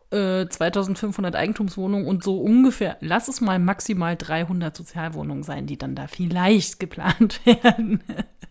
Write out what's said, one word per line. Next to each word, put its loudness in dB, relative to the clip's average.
äh, 0
zweitausendfünfhundert -2
Eigentumswohnungen -2
und 0
so 0
ungefähr, 4
lass -2
es -4
mal 2
maximal 0
dreihundert -4
Sozialwohnungen -8
sein, -8
die -8
dann -8
da -10
vielleicht 2
geplant 0
<laughs> -6
werden. 6